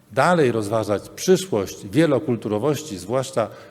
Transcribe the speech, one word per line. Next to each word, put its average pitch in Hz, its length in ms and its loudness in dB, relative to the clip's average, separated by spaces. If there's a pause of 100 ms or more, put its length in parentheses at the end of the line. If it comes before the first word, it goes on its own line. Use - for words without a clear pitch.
(120)
dalej 143 400 4
rozważać 107 560 -2
przyszłość - 760 0
wielokulturowości, 117 1120 0
zwłaszcza 110 500 -2 (220)